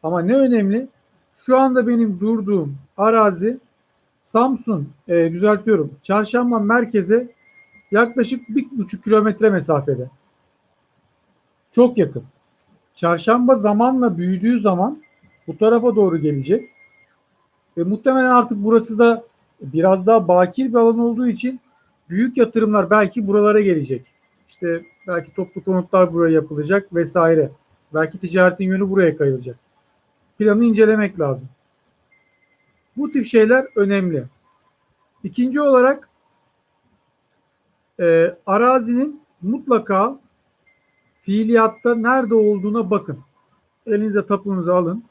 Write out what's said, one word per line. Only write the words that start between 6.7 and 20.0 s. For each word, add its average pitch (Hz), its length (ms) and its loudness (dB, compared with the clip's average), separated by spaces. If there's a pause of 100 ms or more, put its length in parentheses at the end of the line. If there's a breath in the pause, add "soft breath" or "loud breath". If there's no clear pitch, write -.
yaklaşık 233 580 -2
bir 240 220 -2
buçuk 214 340 -10
kilometre 214 460 2
mesafede. 143 600 -2 (1600)
Çok 240 260 2
yakın. 151 240 -2 (720)
Çarşamba 220 600 2
zamanla 220 600 0
büyüdüğü 190 420 -2
zaman 202 420 -2 (440)
bu 156 120 -12
tarafa 226 380 2
doğru 185 220 2
gelecek. 147 520 -2 (1040)
Ve 170 60 -4
muhtemelen 254 480 0
artık 240 280 2
burası 220 400 0
da 233 260 2 (360)
biraz 180 460 0